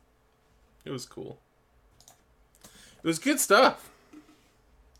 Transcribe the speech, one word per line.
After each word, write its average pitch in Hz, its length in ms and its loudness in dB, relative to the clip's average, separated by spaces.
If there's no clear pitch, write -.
It 151 60 -12
was 131 160 -12
cool. - 320 -16
It - 40 -8
was 160 120 -2
good 285 220 -2
stuff. - 500 4